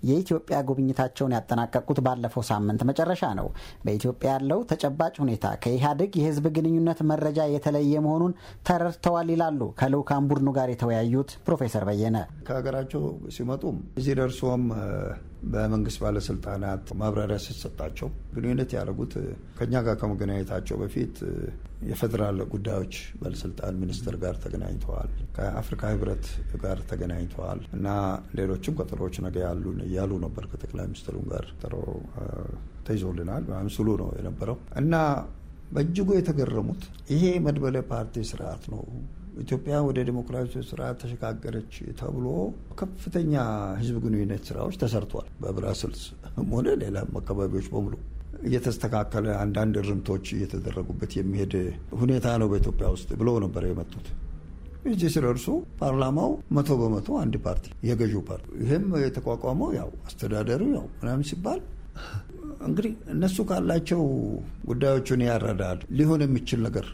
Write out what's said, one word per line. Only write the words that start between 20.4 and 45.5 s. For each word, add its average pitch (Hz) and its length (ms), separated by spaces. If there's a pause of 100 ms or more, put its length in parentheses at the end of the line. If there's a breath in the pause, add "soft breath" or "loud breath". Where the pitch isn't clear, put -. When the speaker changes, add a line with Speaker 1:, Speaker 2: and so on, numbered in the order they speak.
Speaker 2:
በፊት - 380 (680)
የፌዴራል 104 540 (100)
ጉዳዮች 98 460 (220)
ባለስልጣን 90 600
ሚኒስትር 92 400
ጋር 90 220
ተገናኝተዋል፣ - 720 (220)
ከአፍሪካ 101 560
ህብረት 98 380 (320)
ጋር 95 280
ተገናኝተዋል 87 720 (120)
እና 98 160 (460)
ሌሎችም 95 420
ቀጠሮዎች 92 440
ነገ 92 200
ያሉን 92 420
እያሉ 92 380
ነበር። - 280
ከጠቅላይ - 380
ሚኒስትሩም - 420
ጋር - 200
ቀጠሮ - 260 (1080)
ተይዞልናል 92 640
ምናምን 95 260
ስሉ 110 260
ነው 92 180
የነበረው 95 420 (200)
እና 147 180 (760)
በእጅጉ 170 400
የተገረሙት 147 720 (260)
ይሄ 151 160 (160)
መድበለ 143 440
ፓርቲ 113 400
ስርዓት - 440
ነው፣ - 140 (560)
ኢትዮጵያ 131 420
ወደ 139 240
ዲሞክራሲ 123 480 (100)
ስርዓት 123 360
ተሸጋገረች 113 720 (220)
ተብሎ 123 320 (500)
ከፍተኛ 170 560 (420)
ህዝብ 113 260
ግንኙነት 104 440
ስራዎች - 340
ተሰርቷል። 113 500 (100)
በብራስልስ - 640 (460)